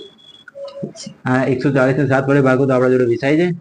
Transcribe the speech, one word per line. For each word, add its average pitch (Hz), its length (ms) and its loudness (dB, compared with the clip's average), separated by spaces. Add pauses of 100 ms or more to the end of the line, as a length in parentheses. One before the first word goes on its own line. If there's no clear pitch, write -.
(1300)
આ 127 180 0
એકસો 131 280 -2
ચાળીસ 135 260 2
ને 143 100 0
સાત 135 220 0
વડે 139 120 4
ભાગો 131 240 2
તો 131 80 2
આપણા 127 160 2
જોડે 127 160 2
વીસ 117 180 -2
આવી 143 140 0
જાય. 175 240 2